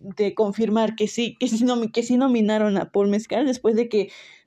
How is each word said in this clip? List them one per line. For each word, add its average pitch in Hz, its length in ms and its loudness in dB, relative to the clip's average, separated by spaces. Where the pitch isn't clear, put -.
de 196 340 -4
confirmar 220 640 0
que 214 100 0
sí, 233 320 -4
que 247 80 -2
sí 226 180 0
nomi-, 240 280 0
que 240 100 0
sí 247 140 0
nominaron 214 600 2
a - 140 -4
Paul 202 180 2
Mescal, 214 380 0
después 233 300 0
de 233 120 0
que, 202 220 -2